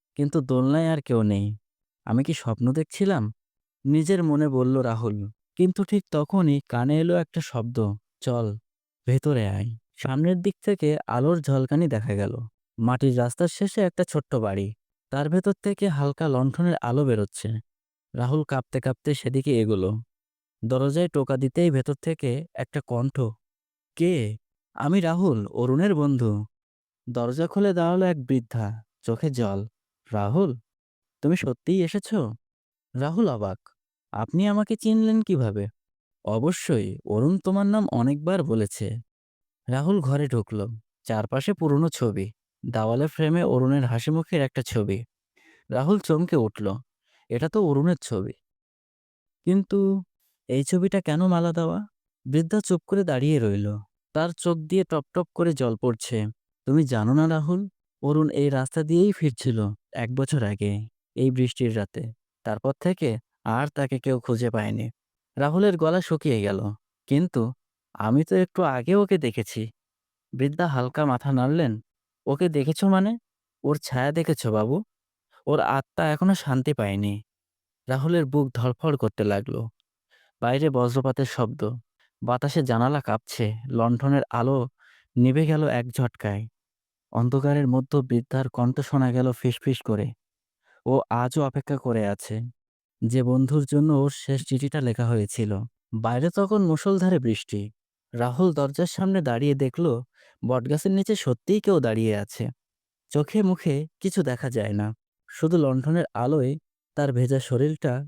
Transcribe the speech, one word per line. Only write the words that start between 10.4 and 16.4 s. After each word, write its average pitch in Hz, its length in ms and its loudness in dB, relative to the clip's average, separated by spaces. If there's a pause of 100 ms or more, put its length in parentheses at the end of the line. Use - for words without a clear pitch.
দিক 190 220 -2
থেকে 151 340 0 (100)
আলোর 139 340 2
ঝলকানি 143 460 2
দেখা 110 280 -2
গেল। 101 180 -2 (460)
মাটির 123 380 2
রাস্তার 120 300 0
শেষে 202 340 -2
একটা 180 220 0
ছোট্ট 147 320 -4
বাড়ি, 101 380 -2 (380)
তার 143 180 -2
ভেতর 185 240 0 (100)
থেকে 202 260 -2
হালকা 143 380 -2
লণ্ঠনের 139 540 2